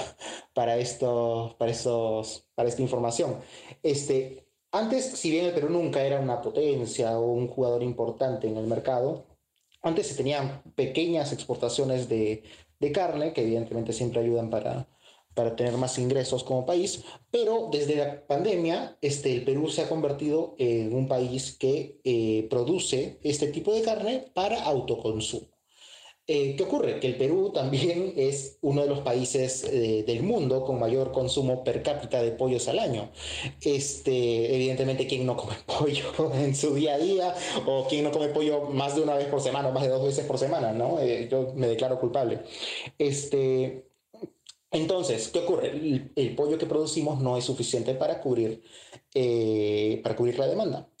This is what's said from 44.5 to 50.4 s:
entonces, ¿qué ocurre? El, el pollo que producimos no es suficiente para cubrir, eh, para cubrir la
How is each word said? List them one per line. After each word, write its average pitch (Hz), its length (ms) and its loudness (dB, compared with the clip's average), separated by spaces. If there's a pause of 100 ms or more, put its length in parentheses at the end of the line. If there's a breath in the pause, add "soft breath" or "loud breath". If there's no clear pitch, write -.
entonces, 165 640 0
¿qué 170 80 0
ocurre? 170 300 0
El, 147 440 -2
el 135 220 0
pollo 147 220 2
que 156 80 -2
producimos 151 540 0
no 127 180 2
es 123 60 -2
suficiente 123 500 -2
para 156 260 0
cubrir, 113 420 0 (520 loud breath)
eh, 110 920 2
para - 100 -2
cubrir 123 240 2
la 135 80 2